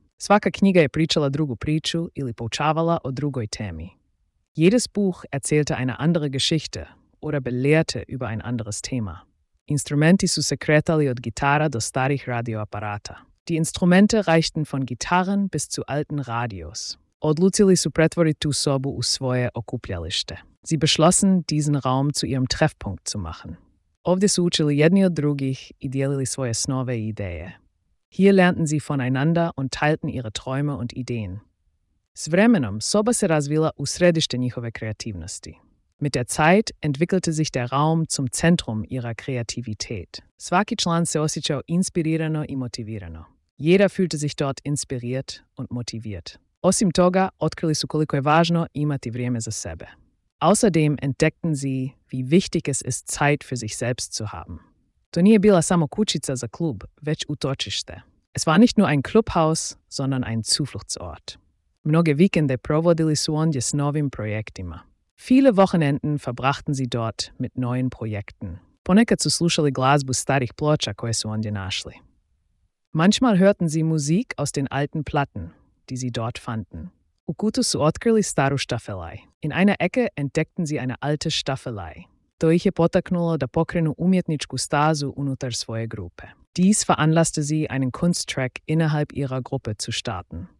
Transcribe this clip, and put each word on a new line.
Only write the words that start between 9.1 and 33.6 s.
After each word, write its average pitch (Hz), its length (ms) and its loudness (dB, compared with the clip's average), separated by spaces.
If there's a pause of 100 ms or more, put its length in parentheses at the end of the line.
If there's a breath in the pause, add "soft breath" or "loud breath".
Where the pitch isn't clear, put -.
Instrumenti 151 600 2
su 151 140 -2
se 139 140 -2
kretali 151 520 2
od 123 120 -4
gitara 143 480 0
do 120 120 -4
starih 135 480 -2
radioaparata. 107 880 -6 (340)
Die 165 80 0
Instrumente 185 680 4
reichten 160 460 2
von 135 140 -4
Gitarren 185 640 0
bis - 200 -4
zu - 180 -8
alten 147 400 -4
Radios. 110 720 -8 (220)
Odlučili 185 560 4
su - 140 0
pretvoriti 160 500 2
tu 147 120 -2
sobu 135 380 0
u 123 120 -6
svoje 127 520 -2
okupljalište. 92 840 -8 (280)
Sie 160 140 0
beschlossen, 180 640 4
diesen 147 340 0
Raum 135 360 0
zu - 140 -4
ihrem 131 200 -2
Treffpunkt - 640 -2
zu 104 100 -8
machen. 85 380 -12 (480)
Ovdje 185 240 2
su 180 160 2
učili 147 340 2
jedni 180 260 6
od 180 80 4
drugih 143 680 -2
i 143 80 -6
dijelili 135 380 -2
svoje 120 280 -4
snove 131 440 -4
i 107 100 -4
ideje. 90 500 -8 (520)
Hier 196 240 6
lernten 180 320 4
sie 147 220 0
voneinander 143 680 0
und 135 160 -4
teilten 151 360 0
ihre 123 220 -6
Träume 139 480 -4
und 120 140 -6
Ideen. 113 460 -8 (760)
S - 140 -12
vremenom 160 520 4
soba 214 320 0
se 214 140 0
razvila 156 500 2